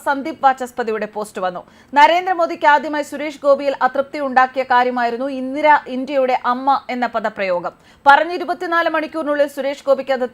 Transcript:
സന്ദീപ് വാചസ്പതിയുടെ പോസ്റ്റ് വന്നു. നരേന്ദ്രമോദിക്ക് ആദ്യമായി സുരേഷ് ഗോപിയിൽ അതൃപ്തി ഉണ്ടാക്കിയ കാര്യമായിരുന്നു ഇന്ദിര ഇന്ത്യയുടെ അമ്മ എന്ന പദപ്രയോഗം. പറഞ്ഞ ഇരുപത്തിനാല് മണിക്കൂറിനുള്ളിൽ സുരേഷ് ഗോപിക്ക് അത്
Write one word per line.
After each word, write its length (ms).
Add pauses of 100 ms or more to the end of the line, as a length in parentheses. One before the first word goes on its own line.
സന്ദീപ് 380
വാചസ്പതിയുടെ 640
പോസ്റ്റ് 360
വന്നു. 260 (260)
നരേന്ദ്രമോദിക്ക് 760
ആദ്യമായി 360
സുരേഷ് 380
ഗോപിയിൽ 400
അതൃപ്തി 380
ഉണ്ടാക്കിയ 440
കാര്യമായിരുന്നു 440 (340)
ഇന്ദിര 460
ഇന്ത്യയുടെ 580
അമ്മ 440
എന്ന 180
പദപ്രയോഗം. 640 (360)
പറഞ്ഞ 320
ഇരുപത്തിനാല് 500
മണിക്കൂറിനുള്ളിൽ 580
സുരേഷ് 400
ഗോപിക്ക് 300
അത് 160